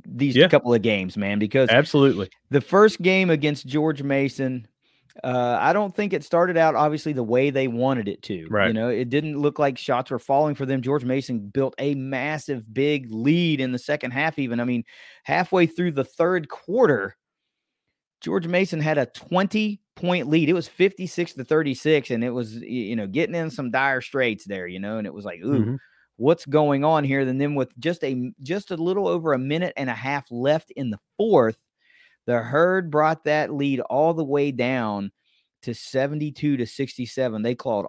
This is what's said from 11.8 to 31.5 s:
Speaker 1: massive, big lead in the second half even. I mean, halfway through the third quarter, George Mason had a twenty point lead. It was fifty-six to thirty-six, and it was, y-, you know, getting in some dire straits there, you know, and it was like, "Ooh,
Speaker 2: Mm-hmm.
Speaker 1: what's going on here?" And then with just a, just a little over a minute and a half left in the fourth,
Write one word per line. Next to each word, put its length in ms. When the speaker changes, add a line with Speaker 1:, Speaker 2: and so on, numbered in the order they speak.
Speaker 1:
massive, 760
big 360
lead 520
in 100
the 80
second 320
half 260
even. 220
I 60
mean, 180
halfway 420
through 280
the 100
third 460
quarter, 680
George 280
Mason 340
had 160
a 80
twenty 720
point 320
lead. 220
It 40
was 140
fifty-six 680
to 120
thirty-six, 680
and 120
it 80
was, 240
y-, 120
you 300
know, 100
getting 280
in 140
some 220
dire 300
straits 440
there, 220
you 120
know, 180
and 100
it 60
was 120
like, 180
"Ooh, 160
Speaker 2:
Mm-hmm. 160
Speaker 1:
what's 280
going 380
on 200
here?" 180
And 180
then 160
with 240
just 240
a, 280
just 300
a 60
little 300
over 260
a 60
minute 380
and 120
a 60
half 360
left 400
in 180
the 100
fourth, 480